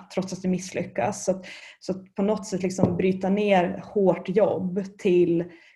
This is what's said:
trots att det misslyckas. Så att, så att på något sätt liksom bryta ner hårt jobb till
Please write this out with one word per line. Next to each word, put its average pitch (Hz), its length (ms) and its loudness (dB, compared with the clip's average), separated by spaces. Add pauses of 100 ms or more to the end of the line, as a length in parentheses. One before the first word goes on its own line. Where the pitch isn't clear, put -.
(140)
trots 185 200 -4
att 180 80 -12
det 185 60 -4
misslyckas. - 800 -4
Så 185 60 2
att, 190 140 -6 (340)
så - 120 -6
att 190 240 -12
på 202 60 -2
något 202 260 0
sätt 180 160 -4
liksom 180 340 0
bryta 190 320 0
ner 196 560 2
hårt 190 440 2
jobb 190 680 0
till 175 460 2 (320)